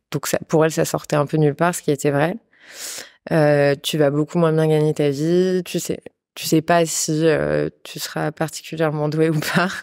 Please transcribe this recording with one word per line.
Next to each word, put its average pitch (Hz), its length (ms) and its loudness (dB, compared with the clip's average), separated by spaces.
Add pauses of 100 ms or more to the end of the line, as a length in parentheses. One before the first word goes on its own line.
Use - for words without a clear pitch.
(120)
Donc, - 160 -6
ça, - 100 -2 (100)
pour 156 160 4
elle, 160 80 2
ça 160 140 0
sortait - 300 -4
un 147 100 2
peu 156 120 -4
nulle 147 180 2
part, 175 180 0
ce - 80 -8
qui - 80 -4
était 147 220 0
vrai. 151 240 0 (960)
Euh, « 147 420 4 (100)
Tu - 140 -4
vas 143 140 4
beaucoup 151 260 -2
moins 165 160 2
bien 160 140 2
gagner 151 260 2
ta 147 160 0
vie, 175 560 0
tu - 140 -6
sais, - 220 -8 (340)
tu - 100 -12
sais 160 160 2
pas 170 240 4
si, 160 400 -2
euh, 147 440 2 (140)
tu - 160 -16
seras 156 320 -6
particulièrement 156 760 -4
douée 160 220 2
ou 156 80 0
pas. » 175 300 0 (140)